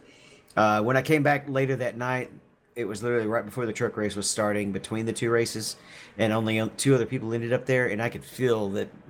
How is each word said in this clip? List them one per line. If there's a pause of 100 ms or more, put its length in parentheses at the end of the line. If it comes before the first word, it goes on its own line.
(560)
Uh,
when
I
came
back
later
that
night, (460)
it
was
literally
right
before
the
truck
race
was
starting
between
the
two
races, (420)
and
only,
um,
two
other
people
ended
up
there,
and
I
could
feel
that, (220)